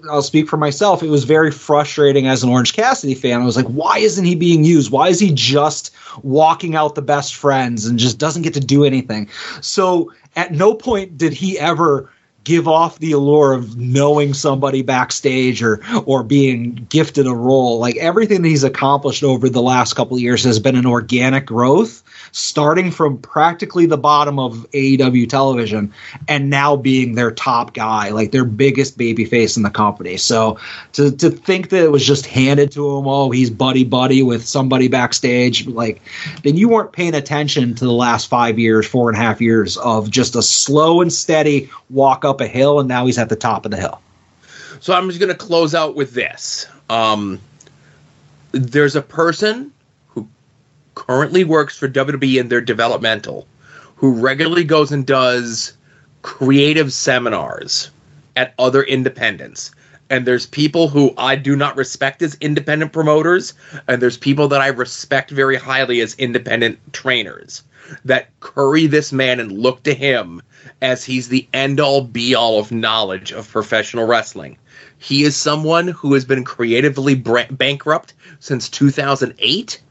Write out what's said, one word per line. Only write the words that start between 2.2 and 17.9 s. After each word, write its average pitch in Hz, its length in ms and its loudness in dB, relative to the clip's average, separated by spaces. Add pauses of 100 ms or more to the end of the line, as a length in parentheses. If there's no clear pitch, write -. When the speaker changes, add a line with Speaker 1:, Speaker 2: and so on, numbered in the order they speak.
Speaker 1:
as 127 160 0
an 127 60 2
Orange 123 240 2
Cassidy 214 420 0
fan. 120 260 -2
I 123 40 0
was 120 120 0
like, 123 80 2
"Why 156 320 -2
isn't 196 260 2
he 175 120 2
being 165 280 4
used? 151 280 4
Why 143 160 4
is 180 120 2
he 196 140 4
just 143 560 0 (320)
walking 156 540 2
out 151 180 0
the 151 80 -6
best 143 320 -2
friends 123 540 0
and 120 100 0
just 117 220 0
doesn't 160 240 -2
get 165 100 -4
to 147 60 -2
do 139 260 4
anything?" 120 420 -2 (340)
So 185 520 0 (220)
at 175 180 -4
no 196 220 2
point 196 420 -6
did 156 160 0
he 180 240 -4
ever 151 540 0 (320)
give 165 240 0
off 160 300 2
the 156 140 -4
allure 143 420 4
of 120 240 -6
knowing 139 560 2
somebody 135 480 0
backstage 127 800 0
or, 110 180 2 (280)
or 131 160 2
being 120 680 0
gifted 147 380 2
a 123 80 0
role. 123 420 2
Like, 120 200 -2